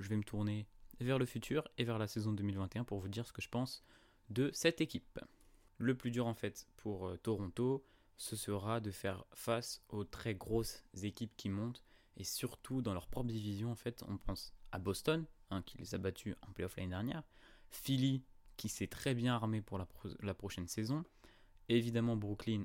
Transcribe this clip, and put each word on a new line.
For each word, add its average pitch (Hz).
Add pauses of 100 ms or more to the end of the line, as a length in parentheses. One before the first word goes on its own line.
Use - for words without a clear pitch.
je 98
vais 107
me 104
tourner 104 (320)
vers 127
le 127
futur 135 (100)
et 120
vers 113
la 107
saison 107
deux 101
mille 98
vingt 95
et -
un 120
pour 104
vous 95
dire 113
ce -
que -
je -
pense - (460)
de 131
cette 165
équipe. - (580)
Le 123
plus 123
dur 120
en 117
fait -
pour, 92
euh, 90
Toronto, 113 (320)
ce -
sera 104
de 104
faire 95
face -
aux 104
très -
grosses 113 (180)
équipes 104
qui -
montent, 107 (340)
et 95
surtout -
dans 110
leur 90
propre 123
division 107
en -
fait, -
on 98
pense - (160)
à -
Boston, 156 (260)
hein, 95
qui -
les -
a 92
battus 95
en 104
play-off 90
l'année 92
dernière, 117 (460)
Philly 135 (340)
qui -
s'est -
très -
bien 120
armé 110
pour 101
la 90
pro-, - (100)
la 98
prochaine 92
saison, 135 (640)
et 117
évidemment 117
Brooklyn 104